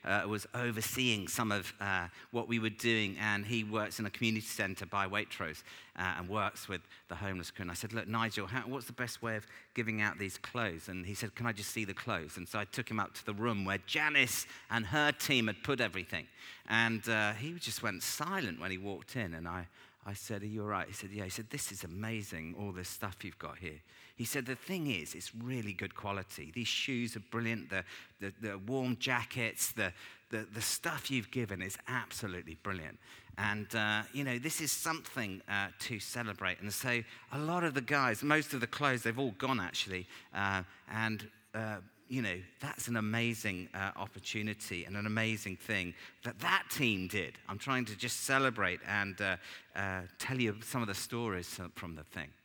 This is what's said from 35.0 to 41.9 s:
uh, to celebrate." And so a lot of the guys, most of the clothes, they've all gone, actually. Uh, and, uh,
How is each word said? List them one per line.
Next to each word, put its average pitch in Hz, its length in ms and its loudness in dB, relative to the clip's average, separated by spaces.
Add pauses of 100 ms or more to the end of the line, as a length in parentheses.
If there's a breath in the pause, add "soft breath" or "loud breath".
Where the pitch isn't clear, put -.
uh, 101 180 2 (120)
to 113 200 -4
celebrate." 98 640 -2
And 104 100 -2
so 120 320 2 (300 loud breath)
a 139 60 -2
lot 170 260 2
of 147 80 4
the 135 80 2
guys, 131 420 4
most 147 300 6
of 123 80 2
the 120 60 2
clothes, 131 360 4
they've 120 160 2
all 127 180 2
gone, 131 220 2
actually. 92 480 0 (260 loud breath)
Uh, 98 300 2 (260 loud breath)
and, 110 380 0 (260)
uh, 110 240 -2 (300)